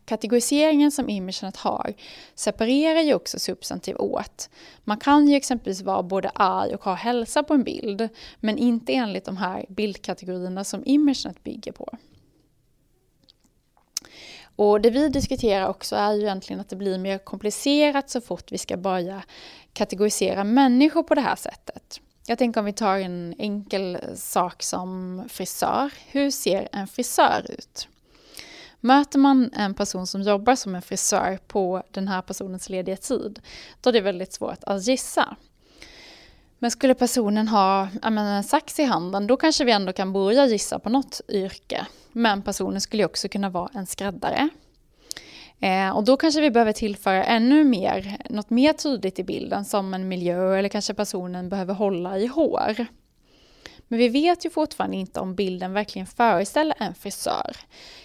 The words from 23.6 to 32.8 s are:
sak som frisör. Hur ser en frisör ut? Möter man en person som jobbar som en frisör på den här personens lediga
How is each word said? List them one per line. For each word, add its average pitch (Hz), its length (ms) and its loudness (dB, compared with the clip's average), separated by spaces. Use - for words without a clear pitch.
sak - 480 -2
som 185 640 -6
frisör. - 640 -2
Hur 277 240 0
ser - 420 -2
en 196 140 -8
frisör - 640 0
ut? - 400 -14
Möter 277 380 4
man 269 340 6
en 196 220 -2
person 185 320 -4
som 196 160 -4
jobbar 208 320 4
som 196 200 -6
en 180 80 -8
frisör 190 640 -2
på 185 440 -2
den 196 180 -6
här 185 140 -4
personens 190 460 -10
lediga 190 280 -4